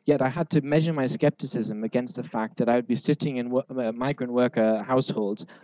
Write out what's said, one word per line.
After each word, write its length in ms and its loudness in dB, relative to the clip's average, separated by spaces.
Yet 160 4
I 80 2
had 220 -4
to 120 2
measure 300 2
my 140 0
skepticism 800 -2
against 320 -2
the 80 -6
fact 320 -6
that 120 2
I 60 6
would 140 0
be 80 2
sitting 400 0
in 140 -4
wo-, 200 0
uh, 220 -2
migrant 400 -4
worker 500 2
households, 640 -2